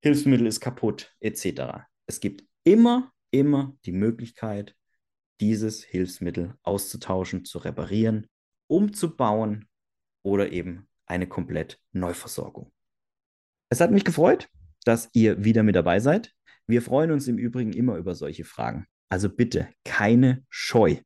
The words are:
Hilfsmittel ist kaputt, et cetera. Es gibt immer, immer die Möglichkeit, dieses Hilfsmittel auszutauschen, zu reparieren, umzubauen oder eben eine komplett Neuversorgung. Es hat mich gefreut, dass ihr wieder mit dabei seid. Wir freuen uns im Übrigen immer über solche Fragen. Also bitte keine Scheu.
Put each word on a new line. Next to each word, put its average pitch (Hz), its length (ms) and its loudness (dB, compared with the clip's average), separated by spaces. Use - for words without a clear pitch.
Hilfsmittel 139 460 4
ist 110 120 -4
kaputt, - 600 -6
et 107 180 -6
cetera. 69 500 -8
Es - 140 -12
gibt - 240 -8
immer, 233 480 6
immer 139 440 2
die 87 80 -8
Möglichkeit, 110 800 -6
dieses 107 440 -2
Hilfsmittel 90 800 -6
auszutauschen, 92 840 -6
zu - 140 -14
reparieren, 107 680 -2
umzubauen 117 1000 -2
oder 98 280 0
eben 87 360 -8
eine 90 220 -4
komplett 80 520 -8
Neuversorgung. - 800 -8
Es 120 120 2
hat 175 100 4
mich 202 140 4
gefreut, 165 440 2
dass 113 280 0
ihr 107 300 4
wieder 110 200 4
mit 104 120 4
dabei 87 240 2
seid. 156 340 0
Wir 117 140 2
freuen 147 300 0
uns 147 160 -2
im 120 100 -2
Übrigen 117 360 -4
immer 117 240 0
über 87 180 -6
solche 76 300 -10
Fragen. 60 400 -8
Also 95 200 -2
bitte - 380 -2
keine 123 640 2
Scheu. - 580 2